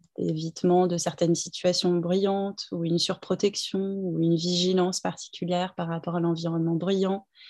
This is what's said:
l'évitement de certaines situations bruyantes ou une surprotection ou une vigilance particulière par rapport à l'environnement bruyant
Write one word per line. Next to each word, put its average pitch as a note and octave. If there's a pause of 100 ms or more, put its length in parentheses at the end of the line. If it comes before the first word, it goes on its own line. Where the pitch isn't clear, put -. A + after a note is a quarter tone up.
(180)
l'évitement F3
de E3+
certaines E3+
situations F3+
bruyantes G3
ou E3+
une E3
surprotection F#3+
ou F#3+
une E3
vigilance F3+
particulière F3+
par E3+
rapport E3
à F3
l'environnement E3
bruyant F#3+ (220)